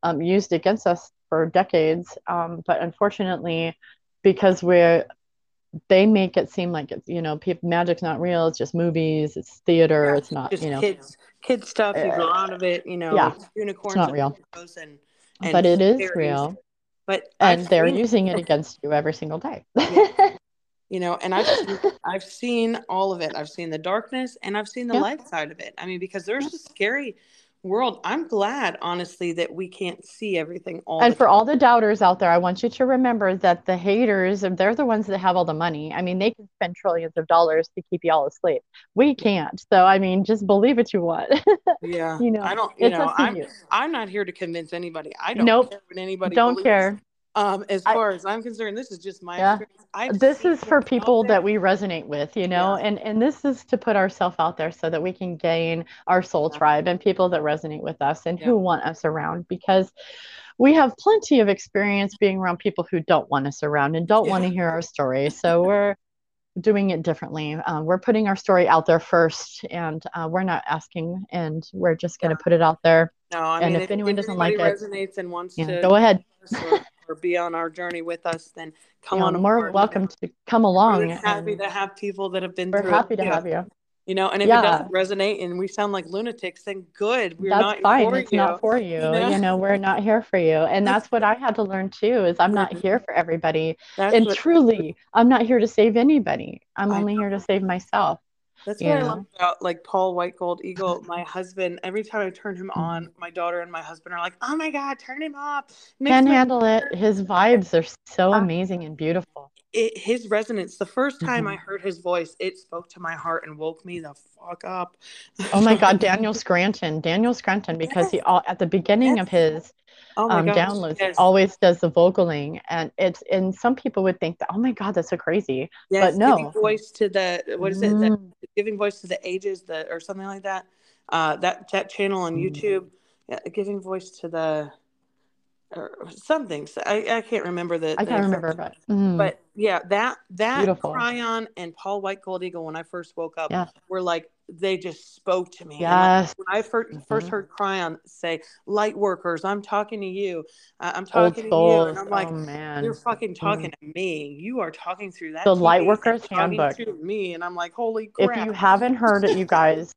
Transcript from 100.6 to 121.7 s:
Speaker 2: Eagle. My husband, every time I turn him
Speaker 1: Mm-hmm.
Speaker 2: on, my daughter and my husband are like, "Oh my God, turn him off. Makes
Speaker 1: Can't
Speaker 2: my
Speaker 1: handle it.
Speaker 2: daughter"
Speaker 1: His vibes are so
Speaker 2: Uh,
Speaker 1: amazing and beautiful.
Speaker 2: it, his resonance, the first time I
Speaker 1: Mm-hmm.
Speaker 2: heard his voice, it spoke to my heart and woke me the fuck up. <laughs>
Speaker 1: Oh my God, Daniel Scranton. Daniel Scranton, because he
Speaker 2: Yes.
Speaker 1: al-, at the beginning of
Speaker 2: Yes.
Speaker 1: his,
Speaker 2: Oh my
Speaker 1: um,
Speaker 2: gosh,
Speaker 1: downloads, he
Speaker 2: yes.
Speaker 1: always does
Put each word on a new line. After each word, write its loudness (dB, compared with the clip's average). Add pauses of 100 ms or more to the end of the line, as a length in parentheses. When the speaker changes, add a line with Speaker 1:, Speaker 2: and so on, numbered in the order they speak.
Speaker 2:
Eagle. -4
My -10
husband, -8
every -6
time -4
I -6
turn -10
him -12
Speaker 1:
Mm-hmm. -6
Speaker 2:
on, -6 (100)
my -14
daughter -6
and -14
my -12
husband -16
are -8
like, -6
"Oh -6
my -4
God, -6
turn -14
him -10
off. -8 (340)
Makes 2
Speaker 1:
Can't 8
Speaker 2:
my 6
Speaker 1:
handle 4
it. 4
Speaker 2:
daughter" -8
Speaker 1:
His 0
vibes 4
are -4 (200)
so 2
Speaker 2:
Uh, 6
Speaker 1:
amazing -2
and -14
beautiful. -6 (200)
Speaker 2:
it, -2
his -4
resonance, -4
the -4
first -4
time -2
I -6
Speaker 1:
Mm-hmm. -18
Speaker 2:
heard -10
his -6
voice, -4
it -6
spoke -16
to -20
my -10
heart -8
and -16
woke -10
me -12
the -16
fuck -20
up. -10 (400)
<laughs> -6
Speaker 1:
Oh 4
my 6
God, 6
Daniel 0
Scranton. -2
Daniel 0
Scranton, -4
because -2
he -2
Speaker 2:
Yes. -4
Speaker 1:
al-, 4
at -6
the 0
beginning 2
of -4
Speaker 2:
Yes. 4 (100)
Speaker 1:
his, -20 (440)
Speaker 2:
Oh 0
my 4
Speaker 1:
um, 2
Speaker 2:
gosh, 2
Speaker 1:
downloads, -2
he -2
Speaker 2:
yes. -2
Speaker 1:
always 6
does 4